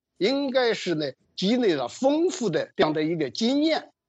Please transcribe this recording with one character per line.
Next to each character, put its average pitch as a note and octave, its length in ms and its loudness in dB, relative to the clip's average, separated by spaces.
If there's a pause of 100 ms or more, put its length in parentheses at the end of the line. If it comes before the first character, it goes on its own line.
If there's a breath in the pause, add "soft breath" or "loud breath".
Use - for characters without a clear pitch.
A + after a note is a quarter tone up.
(180)
应 C4+ 320 0
该 B3 240 2
是 F3 220 -4
呢， D3 160 -4 (240)
积 G3+ 200 0
累 A3+ 180 2
了 C3 120 -2
丰 D4 420 0
富 A#3 220 -2
的 D3 240 -2
这 F#3+ 80 2
样 D#3 100 4
的 D#3 120 -2
一 E3 100 -2
个 D3 160 -2
经 C4 320 0
验。 D#4 300 -2 (160)